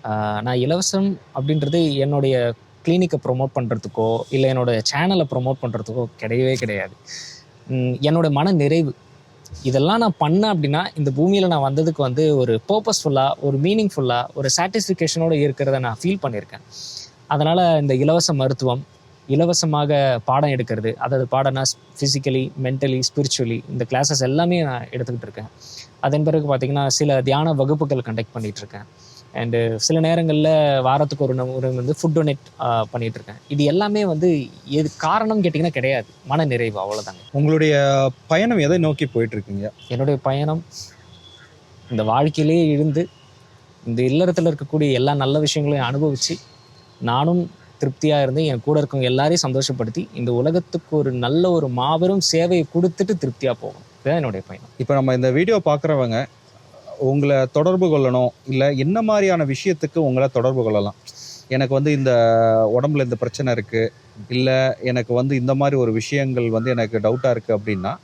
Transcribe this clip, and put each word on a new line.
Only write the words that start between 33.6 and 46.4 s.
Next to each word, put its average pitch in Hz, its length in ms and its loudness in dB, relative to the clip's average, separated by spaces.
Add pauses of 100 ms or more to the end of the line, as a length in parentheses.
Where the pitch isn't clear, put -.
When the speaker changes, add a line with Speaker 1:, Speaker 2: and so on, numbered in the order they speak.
Speaker 1:
எல்லாமே 208 420 0
வந்து 156 420 0 (180)
எது 147 320 -2
காரணம் 214 460 0
கேட்டிங்கன்னா 160 240 0
கிடையாது, 131 380 -2 (200)
மன 156 200 0
நிறைவு, 117 340 -2
அவ்வளவுதாங்க. 98 420 -6 (100)
Speaker 2:
உங்களுடைய 143 760 2 (200)
பயணம் 214 300 2
எதை 160 200 2
நோக்கி 156 280 0
போயிட்டு 117 320 -2
இருக்குங்க? 101 320 -8 (180)
Speaker 1:
என்னுடைய 135 360 -2
பயணம் 151 400 -2 (1300)
இந்த 110 120 -2
வாழ்க்கையிலேயே 151 640 2
இருந்து, 151 400 0 (800)
இந்த 117 160 -2
இல்லறத்துல 165 520 2
இருக்கக்கூடிய 147 380 0
எல்லா 131 220 2
நல்ல 139 260 2
விஷயங்களையும் 143 500 0
அனுபவிச்சு, 143 500 -2 (640)